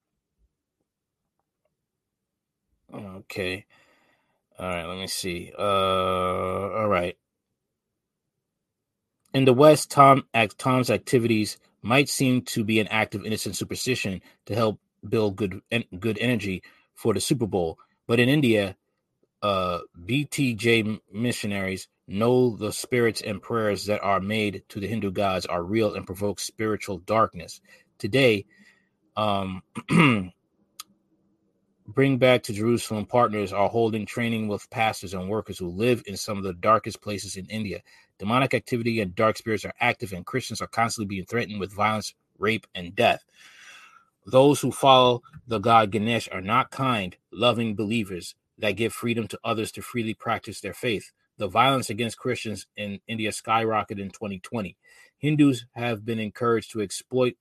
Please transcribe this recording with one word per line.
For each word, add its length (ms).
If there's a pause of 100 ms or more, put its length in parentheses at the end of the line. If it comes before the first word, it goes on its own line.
(3000)
okay. 680 (960)
All 80
right, 160
let 140
me 100
see. 500
Uh, 40
all 1300
right. 280 (2250)
In 100
the 100
West, 360
Tom, 340 (100)
act-, 240
Tom's 320
activities 680 (260)
might 240
seem 340
to 200
be 160
an 100
act 280
of 100
innocent 300
superstition 680 (240)
to 80
help 240 (300)
build 260
good 260 (120)
en-, 120 (140)
good 200
energy 440 (320)
for 180
the 80
Super 260
Bowl. 300 (300)
But 140
in 80
India, 480 (640)
uh, 380 (240)
B 200
T 300
J 260
m-, 200 (120)
missionaries 760 (180)
know 500
the 160
spirits 480
and 220
prayers 440
that 180
are 160
made 480
to 100
the 80
Hindu 240
gods 360
are 180
real 300
and 120
provoke 320
spiritual 600
darkness. 640 (380)
Today, 480 (720)
um, 460 (260)
<clears throat> 440 (1600)
Bring 280
Back 280
to 80
Jerusalem 540
partners 460
are 160
holding 380
training 400
with 240
pastors 440
and 140
workers 300
who 100
live 380
in 100
some 220
of 60
the 100
darkest 480
places 340
in 100
India. 360 (360)
Demonic 360
activity 460
and 160
dark 200
spirits 280
are 160
active, 320
and 120
Christians 380
are 60
constantly 400
being 180
threatened 320
with 140
violence, 420 (240)
rape, 360
and 200
death. 300 (1000)
Those 360
who 100
follow 520 (260)
the 100
god 320
Ganesh 400
are 100
not 300
kind, 460 (160)
loving 420
believers 640 (220)
that 180
give 160
freedom 360
to 140
others 300
to 100
freely 320
practice 460
their 140
faith. 360 (260)
The 120
violence 420
against 260
Christians 600
in 320
India 220
skyrocketed 680
in 120
twenty 280
twenty. 380 (420)
Hindus 540
have 320
been 160
encouraged 520
to 80
exploit 600